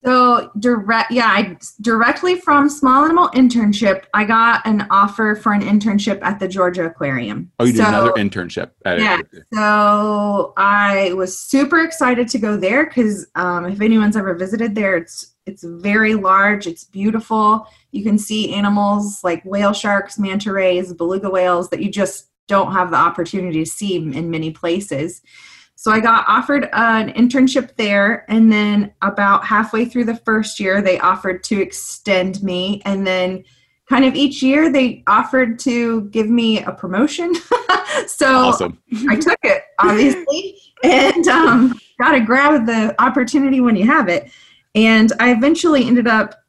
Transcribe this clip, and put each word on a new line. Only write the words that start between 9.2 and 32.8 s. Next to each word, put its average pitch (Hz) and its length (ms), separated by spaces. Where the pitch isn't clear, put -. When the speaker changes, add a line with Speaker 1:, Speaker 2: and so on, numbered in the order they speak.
Speaker 1:
So 208 1040
I 196 560
was 185 260
super 285 460
excited 254 440
to 240 100
go 208 180
there 220 300
'cause, 214 480
um, 175 320
if 202 160
anyone's 214 340
ever 196 160
visited 202 420
there, 196 220
it's, - 380
it's 196 200
very 202 500
large, 196 520
it's 170 180
beautiful. 214 840
You 202 100
can 214 140
see 214 380
animals 202 680
like 175 220
whale 202 300
sharks, 202 440
manta 196 320
rays, 180 440
beluga 185 340
whales 180 400
that - 140
you 196 80
just - 380
don't 185 240
have 180 180
the 160 60
opportunity 170 680
to 160 80
see 196 260
in 160 340
many 160 200
places. 170 680
So - 140
I 220 100
got 226 280
offered 254 460
an 226 400
internship 254 640
there, 202 520
and 220 240
then 208 480
about 202 460
halfway 226 400
through 240 180
the 226 120
first 220 340
year, 196 220
they 185 160
offered 185 460
to 202 140
extend 190 840
me, 185 420